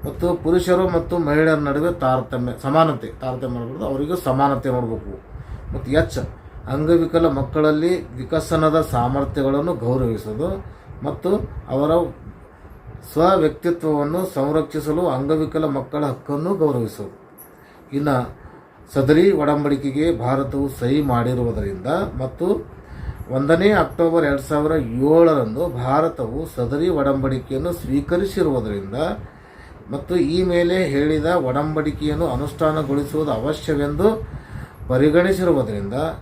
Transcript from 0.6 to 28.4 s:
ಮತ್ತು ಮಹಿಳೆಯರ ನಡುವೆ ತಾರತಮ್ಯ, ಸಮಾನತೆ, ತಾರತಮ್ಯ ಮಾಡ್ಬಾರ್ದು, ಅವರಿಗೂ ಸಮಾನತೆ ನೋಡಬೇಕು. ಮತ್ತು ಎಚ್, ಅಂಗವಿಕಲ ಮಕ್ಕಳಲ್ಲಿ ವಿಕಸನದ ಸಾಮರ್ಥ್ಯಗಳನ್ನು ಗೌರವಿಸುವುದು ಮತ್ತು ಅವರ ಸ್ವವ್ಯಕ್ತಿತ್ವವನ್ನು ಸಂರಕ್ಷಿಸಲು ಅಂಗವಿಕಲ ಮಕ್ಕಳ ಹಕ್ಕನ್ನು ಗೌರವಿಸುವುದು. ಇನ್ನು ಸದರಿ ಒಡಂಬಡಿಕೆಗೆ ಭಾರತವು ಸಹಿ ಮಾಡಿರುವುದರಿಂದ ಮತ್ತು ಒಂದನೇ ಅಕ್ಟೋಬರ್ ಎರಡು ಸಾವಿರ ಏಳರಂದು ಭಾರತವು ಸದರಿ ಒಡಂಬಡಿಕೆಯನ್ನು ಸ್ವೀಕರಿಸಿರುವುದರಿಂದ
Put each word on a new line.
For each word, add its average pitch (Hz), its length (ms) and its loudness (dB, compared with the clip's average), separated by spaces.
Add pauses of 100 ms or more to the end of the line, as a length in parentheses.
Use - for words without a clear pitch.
ಮತ್ತು 170 300 0
ಮಹಿಳೆಯರ 156 400 4
ನಡುವೆ 147 340 0
ತಾರತಮ್ಯ, 127 600 -2 (100)
ಸಮಾನತೆ, 147 460 2 (120)
ತಾರತಮ್ಯ 123 380 -6
ಮಾಡ್ಬಾರ್ದು, 120 280 -8
ಅವರಿಗೂ 147 300 -2
ಸಮಾನತೆ 139 520 2
ನೋಡಬೇಕು. 120 520 -4 (540)
ಮತ್ತು - 160 -6
ಎಚ್, 151 280 2 (500)
ಅಂಗವಿಕಲ 165 600 4
ಮಕ್ಕಳಲ್ಲಿ 151 800 2
ವಿಕಸನದ 156 720 0
ಸಾಮರ್ಥ್ಯಗಳನ್ನು 139 920 0
ಗೌರವಿಸುವುದು 120 920 -2 (380)
ಮತ್ತು 175 340 -2 (320)
ಅವರ 147 440 2 (1000)
ಸ್ವವ್ಯಕ್ತಿತ್ವವನ್ನು 165 1120 2
ಸಂರಕ್ಷಿಸಲು 156 800 0
ಅಂಗವಿಕಲ 156 580 0
ಮಕ್ಕಳ 143 420 -2
ಹಕ್ಕನ್ನು 147 480 -4
ಗೌರವಿಸುವುದು. 120 720 -2 (680)
ಇನ್ನು 135 380 0 (640)
ಸದರಿ 156 380 6
ಒಡಂಬಡಿಕೆಗೆ 143 840 0
ಭಾರತವು 135 500 -2
ಸಹಿ 131 340 0
ಮಾಡಿರುವುದರಿಂದ 117 840 0 (320)
ಮತ್ತು 165 580 -4 (540)
ಒಂದನೇ 165 420 4
ಅಕ್ಟೋಬರ್ 165 520 2
ಎರಡು 139 180 0
ಸಾವಿರ 151 300 0
ಏಳರಂದು 139 960 4
ಭಾರತವು 135 800 -2
ಸದರಿ 143 420 -2
ಒಡಂಬಡಿಕೆಯನ್ನು 139 840 -2
ಸ್ವೀಕರಿಸಿರುವುದರಿಂದ 139 1200 -2 (960)